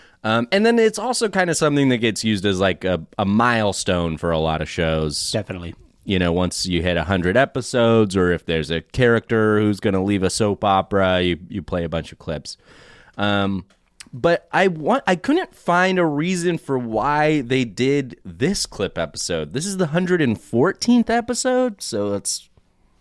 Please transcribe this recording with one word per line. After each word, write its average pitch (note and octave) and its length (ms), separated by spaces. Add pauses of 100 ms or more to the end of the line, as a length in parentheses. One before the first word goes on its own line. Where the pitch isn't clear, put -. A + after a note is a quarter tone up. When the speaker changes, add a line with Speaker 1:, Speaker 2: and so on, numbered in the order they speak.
(240)
Speaker 1:
Um, A2+ 260
and G3+ 160
then A#3 120
it's A3 200
also A#3 300
kind F3+ 220
of D3+ 60
something C#3+ 340
that B2 80
gets A2 260
used G#2 220
as, F#2+ 140
like, F#2 240
a, F2 200 (140)
a G#2+ 60
milestone G2+ 920
for E2+ 140
a E2 80
lot D#2 240
of D#2 60
shows. D#2 600
Speaker 2:
Definitely. F2+ 440 (320)
Speaker 1:
You F#2+ 120
know, F2 140
once F2 340
you E2+ 160
hit F2 140
a E2 80
hundred F#2 320
episodes, A#2 800
or F2+ 160
if E2 140
there's D#2+ 240
a E2 100
character A2 800
who's G#2 200
gonna F#2+ 220
leave G2 200
a F#2 80
soap G#2 340
opera, F#2+ 560
you, F2 180 (100)
you F#2+ 140
play F2 220
a E2 40
bunch D#2+ 240
of - 60
clips. - 380 (640)
Um, G2 460 (480)
but E3 400
I F#3 160
want, E3+ 380
I F#3 100
couldn't E4 380
find F#3 440
a F3 80
reason E3+ 520
for C3+ 200
why C#3+ 640
they B2+ 220
did B2+ 600
this A2 400
clip - 320
episode. D#2+ 560
This D3 140
is G3 100
the F3+ 120
hundred F3 340
and A#2 180
fourteenth G3 720
episode, B3 720
so G2+ 320
it's - 340 (520)